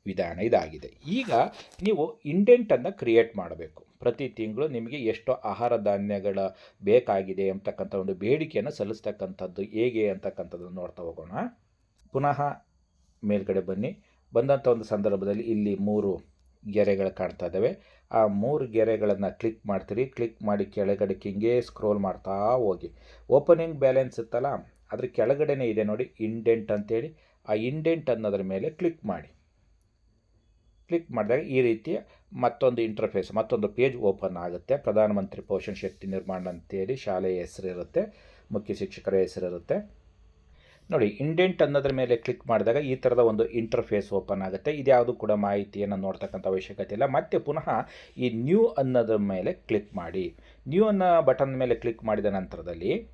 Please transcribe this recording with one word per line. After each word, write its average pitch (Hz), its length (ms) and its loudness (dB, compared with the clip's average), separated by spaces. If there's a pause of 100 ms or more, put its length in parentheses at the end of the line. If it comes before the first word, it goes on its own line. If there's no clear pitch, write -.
ವಿಧಾನ 90 340 -4
ಇದಾಗಿದೆ. 82 540 0 (140)
ಈಗ 220 240 -2 (520)
ನೀವು 170 420 0
ಇಂಡೆಂಟನ್ನು 196 720 6
ಕ್ರಿಯೇಟ್ 113 400 4
ಮಾಡಬೇಕು. 82 480 -10 (140)
ಪ್ರತಿ 123 300 -2
ತಿಂಗಳು 110 380 -4
ನಿಮಗೆ 120 300 -8
ಎಷ್ಟು 117 340 -2
ಆಹಾರ 117 460 -2
ಧಾನ್ಯಗಳ 101 640 0 (440)
ಬೇಕಾಗಿದೆ 98 680 2
ಅಂತಕ್ಕಂಥ 95 460 -6
ಒಂದು 95 180 -2
ಬೇಡಿಕೆಯನ್ನು 120 580 -2
ಸಲ್ಲಿಸ್ತಕ್ಕಂಥದ್ದು 98 880 -8
ಹೇಗೆ 110 480 0
ಅಂತಕ್ಕಂಥದ್ದನ್ನು 90 600 -8
ನೋಡ್ತಾ 90 340 -12
ಹೋಗೋಣ. 82 280 -12 (800)
ಪುನಃ 139 300 0 (840)
ಮೇಲ್ಗಡೆ 101 360 0
ಬನ್ನಿ. 98 420 -6 (300)
ಬಂದಂಥ 135 340 2
ಒಂದು 117 160 4
ಸಂದರ್ಭದಲ್ಲಿ 101 600 -2
ಇಲ್ಲಿ 104 320 0
ಮೂರು 101 580 -2 (380)
ಗೆರೆಗಳು 98 440 2
ಕಾಣ್ತಾ 90 300 -6
ಇದ್ದಾವೆ. 101 680 -4
ಆ 113 160 4
ಮೂರು 123 400 0
ಗೆರೆಗಳನ್ನು 107 720 0
ಕ್ಲಿಕ್ 113 280 -4
ಮಾಡ್ತೀರಿ. 104 380 -2
ಕ್ಲಿಕ್ - 380 -6
ಮಾಡಿ 104 220 0
ಕೆಳಗಡೆ 101 580 0
ಹಿಂಗೆ 110 380 2
ಸ್ಕ್ರೋಲ್ 104 380 -2
ಮಾಡ್ತಾ 95 320 -4
ಹೋಗಿ. 101 600 0 (380)
ಓಪನಿಂಗ್ 160 500 4
ಬ್ಯಾಲೆನ್ಸ್ 131 400 2
ಇತ್ತಲ್ಲ, 120 280 -2 (440)
ಅದ್ರ 120 140 -4
ಕೆಳಗಡೆನೇ 135 640 0
ಇದೆ 107 160 2
ನೋಡಿ 110 360 -2
ಇಂಡೆಂಟ್ 113 520 0
ಅಂತೇಳಿ, 113 440 -2 (340)
ಆ 110 40 2
ಇಂಡೆಂಟ್ 151 560 0
ಅನ್ನೋದ್ರ 107 320 0
ಮೇಲೆ 95 280 -4
ಕ್ಲಿಕ್ - 360 -4
ಮಾಡಿ. 82 220 -6 (1600)
ಕ್ಲಿಕ್ 170 240 -2
ಮಾಡಿದಾಗ 117 280 2
ಈ 131 220 0
ರೀತಿಯ 120 380 0 (340)
ಮತ್ತೊಂದು 123 480 0
ಇಂಟರ್‌ಫೇಸ್, 104 540 -2
ಮತ್ತೊಂದು 107 320 0
ಪೇಜ್ 120 300 0
ಓಪನ್ 95 400 -2
ಆಗುತ್ತೆ. 87 400 -4
ಪ್ರಧಾನಮಂತ್ರಿ 104 640 0
ಪೋಷಣ್ 98 340 -4
ಶಕ್ತಿ 98 320 -10
ನಿರ್ಮಾಣ 92 420 -6
ಅಂತೇಳಿ 95 460 -6
ಶಾಲೆಯ 92 440 -2
ಹೆಸರು 90 280 -8
ಇರುತ್ತೆ, 90 340 -2 (500)
ಮುಖ್ಯ 104 220 -6
ಶಿಕ್ಷಕರ 98 420 -4
ಹೆಸರು 92 300 0
ಇರುತ್ತೆ. 113 580 -6 (880)
ನೋಡಿ, 131 160 2
ಇಂಡೆಂಟ್ 165 540 0
ಅನ್ನೋದ್ರ 143 320 2
ಮೇಲೆ 123 220 2
ಕ್ಲಿಕ್ - 320 -6
ಮಾಡಿದಾಗ 110 280 2
ಈ 139 200 0
ಥರದ 123 240 2
ಒಂದು 113 260 4
ಇಂಟರ್‌ಫೇಸ್ 113 680 -2
ಓಪನ್ 95 280 -2
ಆಗುತ್ತೆ. 95 300 -4
ಇದ್ಯಾವುದು 127 420 4
ಕೂಡ 107 180 -2
ಮಾಹಿತಿಯನ್ನು 101 640 -2
ನೋಡ್ತಕ್ಕಂಥ 95 520 -6
ಅವಶ್ಯಕತೆ 95 480 -4
ಇಲ್ಲ. 120 100 2
ಮತ್ತೆ 139 340 0
ಪುನಃ 147 300 -4 (480)
ಈ 123 120 0
ನ್ಯೂ 151 380 4
ಅನ್ನೋದ್ರ 127 480 2
ಮೇಲೆ 101 380 0
ಕ್ಲಿಕ್ - 420 -4
ಮಾಡಿ. 98 400 -6 (320)
ನ್ಯೂ 185 200 4
ಅನ್ನೋ 185 340 6
ಬಟನ್ 135 360 2
ಮೇಲೆ 123 180 2
ಕ್ಲಿಕ್ 117 280 -4
ಮಾಡಿದ 107 220 0
ನಂತರದಲ್ಲಿ 92 880 -4